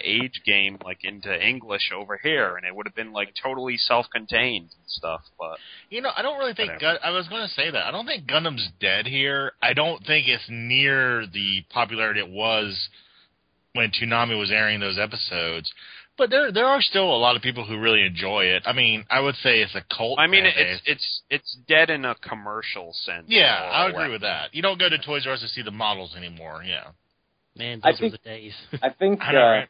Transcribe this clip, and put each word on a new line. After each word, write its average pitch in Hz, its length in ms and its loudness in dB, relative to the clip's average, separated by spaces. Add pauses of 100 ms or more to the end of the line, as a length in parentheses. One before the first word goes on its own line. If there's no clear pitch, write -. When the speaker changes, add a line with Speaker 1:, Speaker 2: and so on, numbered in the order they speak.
Speaker 1:
Age 120 380 0
game, 98 400 2
like, 92 180 -10
into 98 400 -6
English 113 480 -2
over 101 300 -6
here, 131 340 0
and 90 120 -10
it 92 80 -8
would 104 100 -10
have 104 80 -10
been, 110 200 -10
like, 101 200 -4
totally 127 440 -4
self-contained 117 1000 0
and - 100 -20
stuff," 82 340 -8 (180)
but 80 180 -10 (320)
Speaker 2:
You 226 120 -8
know, 262 140 -2
I - 60 -4
don't 277 160 -4
really 254 160 -2
think 185 200 -4
Speaker 1:
whatever. 160 260 0
Speaker 2:
Gun-, - 40 -
I 165 60 -2
was 180 200 -2
gonna 214 180 -6
say 151 240 -2
that. 107 160 0
I - 20 -2
don't 202 160 -4
think 226 220 -6
Gundam's 139 420 -2 (100)
dead 101 280 2
here. 139 460 0 (100)
I 123 100 4
don't 151 320 0
think 151 220 2
it's 120 220 0
near 127 760 2
the 95 460 -4
popularity 110 480 0
it 90 100 -4
was 104 600 -2 (840)
when 117 160 2
Toonami 117 480 0
was 101 140 -2
airing 107 300 2
those 98 180 -2
episodes. 85 760 -4 (440)
But 247 120 2
there, 269 220 2
there 220 140 2
are 269 160 4
still 190 320 2
a 120 40 4
lot 120 180 6
of 113 60 -4
people 123 240 -4
who 107 120 -6
really 110 280 6
enjoy 95 400 0
it. 92 200 4
I 123 60 2
mean, 113 380 2
I 117 100 4
would 139 160 2
say 120 240 4
it's 101 160 0
a 92 80 -6 (120)
cult 120 220 -2
Speaker 1:
I 156 100 6
mean, 190 180 6
Speaker 2:
fan 175 100 4
Speaker 1:
it's, 92 260 0
Speaker 2:
base. 147 140 0
Speaker 1:
it's, - 340 -8
it's 139 280 -6 (100)
dead 160 220 6
in 143 160 -2
a 120 100 -2
commercial 104 800 -8 (120)
sense, 85 220 -8
Speaker 2:
Yeah, 147 320 6
Speaker 1:
more 78 120 -4
Speaker 2:
I 165 140 4
Speaker 1:
or 190 40 2
Speaker 2:
agree 175 140 -4
Speaker 1:
less. 135 80 -4
Speaker 2:
with 107 100 -6
that. 95 340 -4
You 160 60 -4
don't 190 180 0
go 180 80 4
to 165 100 2
Toys 143 300 -4
R 135 60 -2
Us 120 80 -4
to 113 80 -10
see 123 120 -8
the 110 100 -8
models 101 440 -4
anymore, 82 500 -12
yeah. 82 220 -8 (680)
Speaker 3:
Man, 117 260 -8
Speaker 4:
I 160 80 6
Speaker 3:
those - 100 -10
were 220 80 0
Speaker 4:
think, 143 140 -8
Speaker 3:
the 113 60 -14
days. 107 240 -14 (160)
<laughs> 143 120 -8
Speaker 4:
I 131 100 2
think, 196 300 0
Speaker 2:
I 135 120 0
know, 139 60 8
Speaker 4:
uh, 117 120 8
Speaker 2:
right? 107 180 2